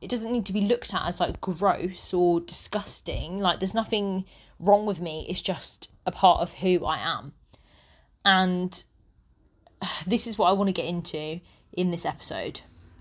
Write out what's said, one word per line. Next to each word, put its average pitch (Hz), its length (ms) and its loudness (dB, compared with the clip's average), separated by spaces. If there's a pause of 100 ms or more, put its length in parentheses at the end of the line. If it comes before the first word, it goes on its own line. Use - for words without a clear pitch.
it 180 100 -10
doesn't 226 220 -2
need 240 140 0
to 190 60 -4
be 202 100 2
looked 202 320 0
at 170 120 -4
as, 175 140 -2
like, - 200 -2
gross 185 720 0
or 175 280 4
disgusting. 170 1000 -6
Like, 185 220 0
there's 190 140 0
nothing 202 500 -2 (340)
wrong 202 260 6
with 196 160 -2
me. 156 280 -8
It's - 140 -4
just - 480 -6 (160)
a 185 40 -2
part 180 300 6
of 175 140 -4
who 180 300 2
I 151 140 -2
am. 139 360 -6 (880)
And 185 600 2 (600)
<sighs> - 600 -10
this 233 200 0
is 220 120 -6
what 185 100 6
I 190 40 8
want 196 160 2
to 190 40 2
get 165 140 -4
into 165 540 -6 (320)
in 180 200 0
this 170 120 -4
episode, - 560 -6 (400)